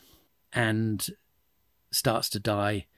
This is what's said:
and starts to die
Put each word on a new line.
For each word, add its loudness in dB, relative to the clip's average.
and 0
starts 0
to -4
die 0